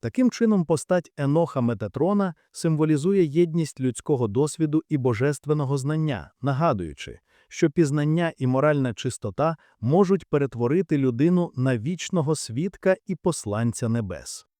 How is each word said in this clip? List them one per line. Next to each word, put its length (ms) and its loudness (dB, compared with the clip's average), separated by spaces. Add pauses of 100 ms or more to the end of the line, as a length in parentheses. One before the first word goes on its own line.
Таким 300 0
чином, 340 2
постать 520 -2
Еноха 440 0
Метатрона 720 0 (180)
символізує 720 2
єдність 560 0
людського 480 -2
досвіду 600 0
і 80 -2
божественного 800 -2
знання, 520 -4 (120)
нагадуючи, 760 -2 (300)
що 220 0
пізнання 680 2
і 80 -2
моральна 480 2
чистота 640 -4 (240)
можуть 480 2
перетворити 720 0
людину 580 2
на 220 0
вічного 560 -2
свідка 600 -2 (100)
і 80 -4
посланця 720 -2
небес. 580 -8 (140)